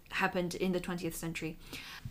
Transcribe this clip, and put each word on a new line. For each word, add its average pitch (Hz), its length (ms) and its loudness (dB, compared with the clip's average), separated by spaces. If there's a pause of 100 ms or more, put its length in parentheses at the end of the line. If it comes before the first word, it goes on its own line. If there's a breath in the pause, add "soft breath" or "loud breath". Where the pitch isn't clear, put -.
(140)
happened 180 420 4
in 185 160 4
the 180 80 4
twentieth 175 360 0
century. 165 440 -2 (520 loud breath)